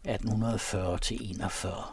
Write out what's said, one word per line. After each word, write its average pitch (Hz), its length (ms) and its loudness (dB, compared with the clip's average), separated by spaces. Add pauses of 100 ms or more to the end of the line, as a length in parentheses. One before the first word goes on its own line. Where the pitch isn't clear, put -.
atten 110 240 0
hundrede 110 300 4
fyrre 90 400 0
til - 320 -2
enogfyrre. 87 640 -4